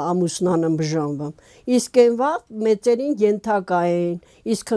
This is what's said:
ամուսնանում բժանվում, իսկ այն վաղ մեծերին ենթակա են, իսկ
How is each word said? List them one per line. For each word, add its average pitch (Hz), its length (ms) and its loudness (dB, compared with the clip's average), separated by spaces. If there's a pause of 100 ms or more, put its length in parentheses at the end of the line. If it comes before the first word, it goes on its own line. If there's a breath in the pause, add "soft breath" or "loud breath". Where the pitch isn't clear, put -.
(100)
ամուսնանում 170 680 0
բժանվում, 151 540 -2 (460 soft breath)
իսկ - 260 0
այն 240 180 4
վաղ 302 200 -2 (260)
մեծերին 240 560 0
ենթակա 208 560 0 (160)
են, 175 240 -2 (340 soft breath)
իսկ - 240 -4